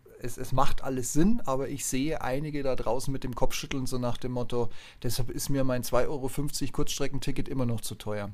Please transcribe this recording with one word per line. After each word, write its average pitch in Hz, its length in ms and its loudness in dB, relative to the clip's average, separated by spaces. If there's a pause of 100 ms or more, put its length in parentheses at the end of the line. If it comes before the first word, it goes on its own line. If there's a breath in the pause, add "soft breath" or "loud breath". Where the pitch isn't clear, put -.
(200)
es, - 200 -8
es 131 140 -6
macht 135 300 6
alles 127 300 -4
Sinn, 202 320 6
aber 135 240 0
ich 139 160 -8
sehe 143 380 -2
einige 143 400 -4
da 131 120 0
draußen 123 380 0
mit 131 100 -4
dem 123 120 -6
Kopf - 180 6
schütteln, 139 320 -4
so 127 140 -2
nach 120 180 -2
dem 127 160 -4
Motto, 120 380 0 (320 loud breath)
"Deshalb 113 260 0
ist - 220 -4
mir 139 120 2
mein 127 200 2
zwei 123 260 2
Euro 135 200 -4
fünfzig 143 440 -2
Kurzstreckenticket 139 800 0
immer 131 160 -2
noch 117 160 -2
zu 101 140 -8
teuer." 104 380 -8